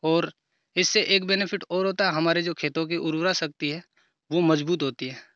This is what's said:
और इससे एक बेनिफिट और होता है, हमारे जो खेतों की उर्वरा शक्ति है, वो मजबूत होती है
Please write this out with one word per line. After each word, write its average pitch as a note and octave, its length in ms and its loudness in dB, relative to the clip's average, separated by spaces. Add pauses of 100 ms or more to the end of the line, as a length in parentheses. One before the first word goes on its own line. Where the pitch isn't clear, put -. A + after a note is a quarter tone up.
और D#3+ 300 0 (440)
इससे F#3 300 2
एक F#3+ 200 2
बेनिफिट G3 440 -2
और F#3 160 0
होता G3 200 0
है, E3+ 80 0
हमारे E3 280 2
जो E3+ 120 -4
खेतों D3+ 320 -4
की E3+ 120 -4
उर्वरा E3 360 0
शक्ति D3+ 360 -4
है, E3 120 -8 (480)
वो E3 120 2
मजबूत D#3 400 2
होती C3 260 -6
है C3 100 -12 (180)